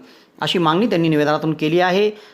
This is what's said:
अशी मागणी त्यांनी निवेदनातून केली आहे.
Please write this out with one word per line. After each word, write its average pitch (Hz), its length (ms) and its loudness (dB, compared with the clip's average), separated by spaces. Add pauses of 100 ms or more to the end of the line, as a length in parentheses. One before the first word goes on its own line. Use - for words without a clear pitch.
(420)
अशी 156 180 -2
मागणी 175 300 2
त्यांनी 170 200 0
निवेदनातून 151 440 0
केली 156 260 -2
आहे. 185 320 2 (220)